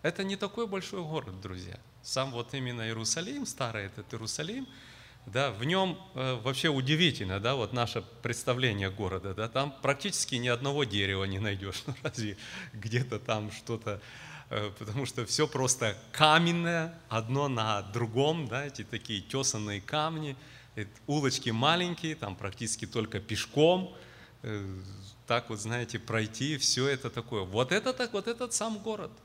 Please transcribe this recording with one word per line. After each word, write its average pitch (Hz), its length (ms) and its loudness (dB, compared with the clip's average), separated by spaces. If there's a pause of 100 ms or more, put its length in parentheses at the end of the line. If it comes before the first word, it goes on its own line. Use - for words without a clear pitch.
Это 170 220 0
не 196 120 -2
такой 208 300 -2
большой 190 360 -4
город, 127 380 -4
друзья. 92 380 -8 (240)
Сам - 300 -2
вот 120 220 -6
именно 123 280 -4
Иерусалим, 160 640 -2
старый 110 400 -4
этот 101 260 -10
Иерусалим, 160 540 -4 (600)
да, 123 260 2
в 104 120 -4
нем, 185 320 4 (180)
э, 127 280 -2
вообще 135 260 2
удивительно, 131 680 4
да, 117 160 2
вот 110 180 0
наше 117 300 0 (200)
представление 117 680 2
города, 95 440 -2
да, 110 140 -2
там 139 320 2
практически 143 540 2
ни 123 140 2
одного 139 360 2
дерева 98 400 2
не 98 140 -2
найдешь, 98 440 -2
<laughs> - 40 -8
ну, 131 160 -4
разве 107 340 -4 (360)
где-то 113 480 -2
там 107 320 -2
что-то, 110 480 -6 (500)
э, 104 280 -2
потому 107 280 -4
что 117 180 -4
все 151 220 4
просто 123 500 2 (140)
каменное, 170 880 6 (100)
одно 120 400 2
на 110 340 2
другом, 120 680 2
да, 131 180 -2
эти 135 160 -10
такие 104 380 -4
тесанные 104 600 -2
камни, 151 560 -2 (380)
э, 107 120 -4 (200)
улочки 139 440 2
маленькие, 160 680 2
там 98 180 -6
практически 104 520 -4
только 107 340 -2
пешком, 160 720 4 (480)
э, 98 380 -6 (460)
так 120 240 2
вот, 107 100 -4
знаете, 113 400 -4
пройти, 113 580 -2
все 131 300 2
это 127 220 0
такое. 113 320 -4
Вот 110 300 2
это 220 200 2
так, 254 200 -4
вот 196 140 -2
этот 233 260 -4
сам 220 260 0
город. 208 340 -6 (120)